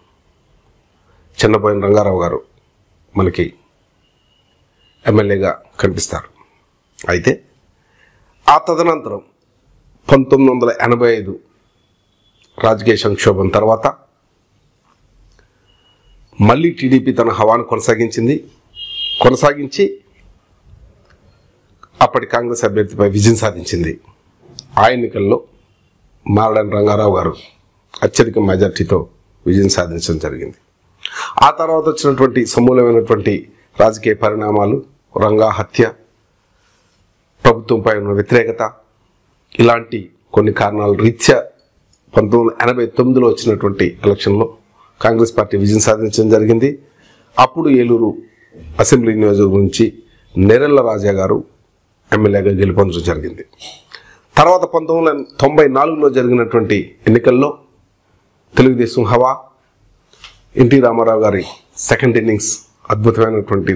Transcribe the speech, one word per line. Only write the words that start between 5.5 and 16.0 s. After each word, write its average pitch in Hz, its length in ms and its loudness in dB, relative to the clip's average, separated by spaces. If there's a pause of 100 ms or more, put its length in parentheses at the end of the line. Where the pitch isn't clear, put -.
కనిపిస్తారు. - 480 -4 (840)
అయితే 90 200 0 (1200)
ఆ - 20 4 (120)
తదనంతరం 156 540 -2 (880)
పంతొమ్మిది 135 440 4
వందల 120 180 0 (140)
ఎనభై 120 240 0 (100)
ఐదు 98 140 -10 (1300)
రాజకీయ 110 380 2
సంక్షోభం 98 520 0
తర్వాత 110 320 2 (2500)